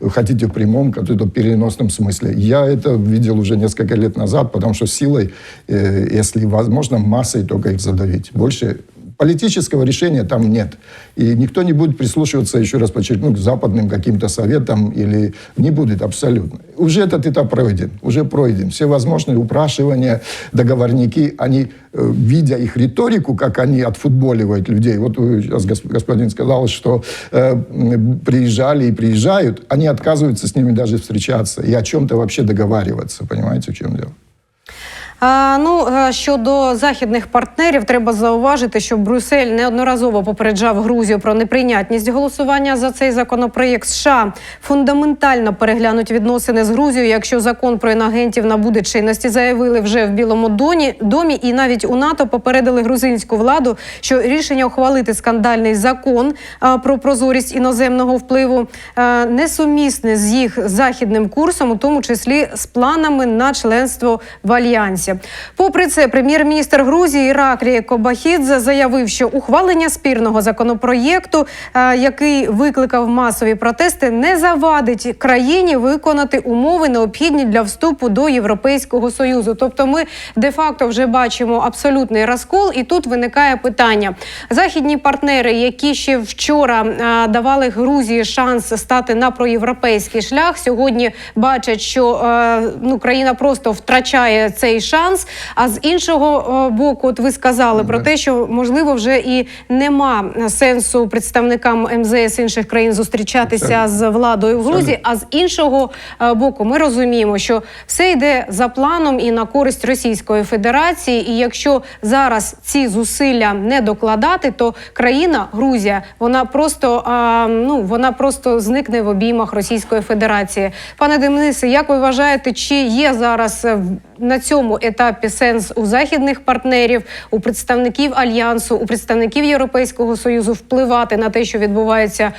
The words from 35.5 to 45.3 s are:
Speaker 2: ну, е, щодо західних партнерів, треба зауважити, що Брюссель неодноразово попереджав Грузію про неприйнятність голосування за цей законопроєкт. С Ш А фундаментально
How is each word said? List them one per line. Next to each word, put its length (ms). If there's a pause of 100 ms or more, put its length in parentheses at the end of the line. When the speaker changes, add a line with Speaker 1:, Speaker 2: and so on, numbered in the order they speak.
Speaker 2:
ну, 280 (200)
е, 40
щодо 640
західних 520
партнерів, 560
треба 300
зауважити, 640
що 180
Брюссель 500
неодноразово 760
попереджав 580
Грузію 380
про 140
неприйнятність 760
голосування 680
за 140
цей 200
законопроєкт. 760
С 140
Ш 100
А 200 (320)
фундаментально 880